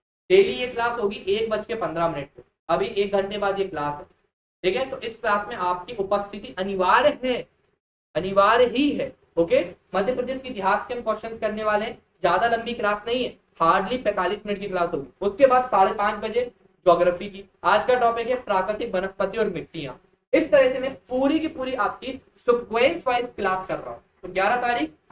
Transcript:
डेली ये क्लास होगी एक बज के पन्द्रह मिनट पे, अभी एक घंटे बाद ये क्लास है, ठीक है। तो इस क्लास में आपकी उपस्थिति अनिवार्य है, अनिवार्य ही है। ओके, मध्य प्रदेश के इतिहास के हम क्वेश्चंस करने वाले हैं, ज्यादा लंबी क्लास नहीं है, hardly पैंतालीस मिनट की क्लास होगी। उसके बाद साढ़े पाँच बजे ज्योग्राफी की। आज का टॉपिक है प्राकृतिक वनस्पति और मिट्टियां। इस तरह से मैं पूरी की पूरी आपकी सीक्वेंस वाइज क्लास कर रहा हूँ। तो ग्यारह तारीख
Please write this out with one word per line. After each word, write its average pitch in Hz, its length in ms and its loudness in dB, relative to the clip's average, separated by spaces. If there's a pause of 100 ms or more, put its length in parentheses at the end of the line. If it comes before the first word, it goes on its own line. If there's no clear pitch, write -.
(300)
डेली 196 240 6
ये 247 140 -4
क्लास 233 320 -4
होगी 202 280 -4
एक 220 220 -2
बज 214 160 -4
के 226 100 -6
पन्द्रह 170 320 -2
मिनट 143 200 -6
पे, - 140 -20 (260)
अभी 180 180 0
एक 202 260 -2
घंटे 196 260 -2
बाद 196 200 0
ये 190 80 -2
क्लास 147 280 -4
है, 147 120 -14 (580)
ठीक 185 120 0
है। 269 140 -2
तो - 80 -8
इस 226 220 -10
क्लास 208 280 -2
में 240 80 -8
आपकी 190 400 -4
उपस्थिति 202 640 -4
अनिवार्य 196 680 2
है, 247 120 -2 (760)
अनिवार्य 196 540 4
ही 277 240 2
है। - 200 -6 (240)
ओके, 170 280 4 (300)
मध्य 202 200 0
प्रदेश 254 260 -4
के 262 80 -12
इतिहास 202 380 -2
के 247 80 -8
हम 240 80 -6
क्वेश्चंस 220 360 -6
करने 214 260 -4
वाले 208 200 2
हैं, 233 140 -8 (240)
ज्यादा 185 260 4
लंबी 233 260 -2
क्लास 208 320 -2
नहीं 247 180 -2
है, - 120 -8 (260)
hardly 196 420 2
पैंतालीस 202 420 -2
मिनट 202 140 -4
की 202 80 -8
क्लास 175 240 0
होगी। - 340 -6
उसके 262 200 6
बाद 254 240 4
साढ़े 190 240 4
पाँच 208 280 -2
बजे 233 280 -2 (360)
ज्योग्राफी 175 420 4
की। 196 160 -16 (200)
आज 208 200 4
का 247 160 4
टॉपिक 233 280 2
है 254 140 0
प्राकृतिक 208 520 -2
वनस्पति 190 440 -4
और 208 120 0
मिट्टियां। 147 420 -10 (400)
इस - 180 2
तरह 262 220 6
से 262 60 -4
मैं 262 140 -4 (140)
पूरी 277 340 0
की 311 80 -4
पूरी 262 280 -6
आपकी 220 360 -4 (260)
सीक्वेंस 240 680 2
वाइज 247 220 0
क्लास 185 400 -4
कर 156 80 -4
रहा 123 140 -12
हूँ। 117 120 -14 (200)
तो 180 60 -14
ग्यारह 196 300 2
तारीख 240 320 -2 (220)